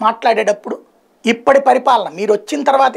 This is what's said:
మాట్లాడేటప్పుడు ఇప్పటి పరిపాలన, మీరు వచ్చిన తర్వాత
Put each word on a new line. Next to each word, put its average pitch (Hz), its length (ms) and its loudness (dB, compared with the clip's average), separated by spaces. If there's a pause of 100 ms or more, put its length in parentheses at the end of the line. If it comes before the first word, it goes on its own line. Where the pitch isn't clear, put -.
మాట్లాడేటప్పుడు 220 680 -2 (500)
ఇప్పటి 262 420 2
పరిపాలన, 254 400 0 (100)
మీరు 208 200 -2
వచ్చిన 285 320 -8
తర్వాత 269 280 2